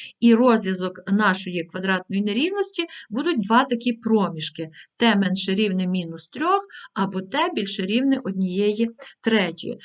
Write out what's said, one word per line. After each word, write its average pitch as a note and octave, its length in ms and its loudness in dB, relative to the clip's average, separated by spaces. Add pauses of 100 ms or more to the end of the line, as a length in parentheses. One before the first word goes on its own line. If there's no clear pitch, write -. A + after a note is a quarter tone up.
(200)
І A#3 140 8
розв'язок F#3+ 640 2 (120)
нашої F#3+ 520 0
квадратної F#3+ 580 -4
нерівності E4+ 600 -2 (260)
будуть C#4 300 -2
два A3+ 240 4
такі B3 280 -2
проміжки: E3 760 -2 (300)
t A3+ 180 4
менше F#3+ 380 0
рівне F#3+ 320 0
мінус E3+ 420 -4
трьох F4 320 0 (340)
або F#3+ 240 -2
t D4 360 -2
більше G3+ 280 -4
рівне B3+ 420 0
однієї G3+ 640 0 (300)
третьої. F#3+ 640 -2